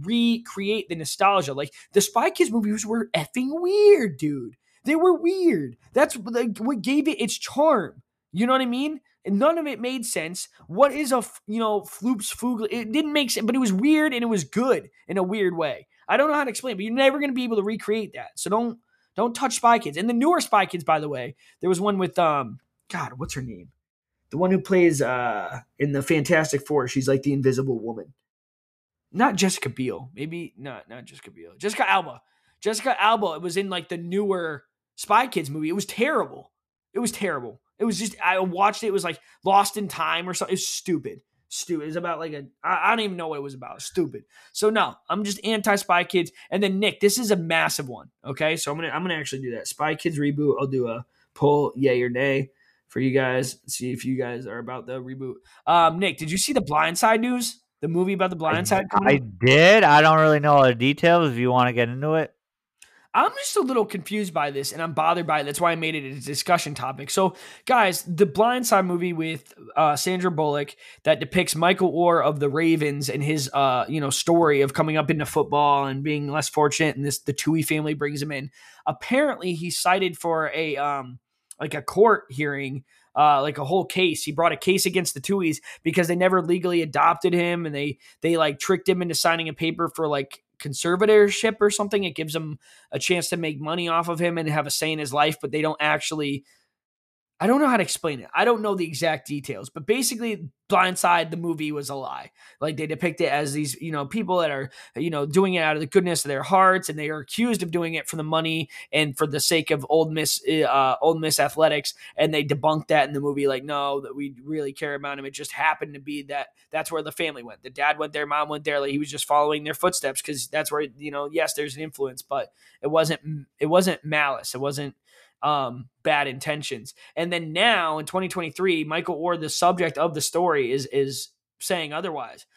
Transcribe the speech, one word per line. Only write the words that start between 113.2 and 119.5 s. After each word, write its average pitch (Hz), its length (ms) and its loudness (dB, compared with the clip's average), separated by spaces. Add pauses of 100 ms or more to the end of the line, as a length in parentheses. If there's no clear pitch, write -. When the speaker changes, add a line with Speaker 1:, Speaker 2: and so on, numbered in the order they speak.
Speaker 1:
like, 135 160 0
"No, 143 380 -2
that 123 140 -14
we 143 280 -8
really 147 280 -6
care 143 220 -6
about 143 240 -8
him. 139 80 -12
It 139 80 -10
just 143 180 -12
happened 151 440 -2
to 139 40 -16
be 143 300 -10
that 143 200 -6 (200)
that's 156 220 -6
where 160 100 -4
the 156 100 -10
family 151 300 -6
went. 113 220 -18
The 131 80 -16
dad 147 260 0
went 151 160 -6
there, 147 140 -4
mom 147 220 -2
went 147 160 -6
there. 147 140 0
Like, 139 120 -2
he 143 80 -2
was 147 100 -6
just 143 160 -6
following 147 380 2